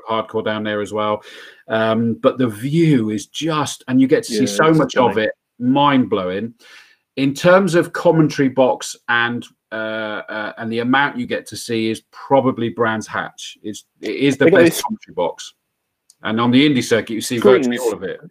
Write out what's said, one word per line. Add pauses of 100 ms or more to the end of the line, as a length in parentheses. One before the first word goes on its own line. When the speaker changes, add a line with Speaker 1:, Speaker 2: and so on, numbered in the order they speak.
Speaker 1:
hardcore
down
there
as
well. (440)
Um,
but
the
view
is
just,
and
you
get
to
see
Speaker 2:
Yeah,
Speaker 1:
so
Speaker 2:
it's
Speaker 1:
much
of
Speaker 2:
stunning.
Speaker 1:
it, (260)
mind-blowing, (640)
in
terms
of
commentary
box (140)
and, (260)
uh, (540)
uh,
and
the
amount
you
get
to
see
is (100)
probably
Brands
Hatch.
It's, (160)
it
is
the
Speaker 2:
They
got
Speaker 1:
best
Speaker 2:
this
Speaker 1:
commentary
box. (720)
And
on
the
indie
circuit,
you
see
virtually
Speaker 2:
Screens.
Speaker 1:
all
of
it. (120)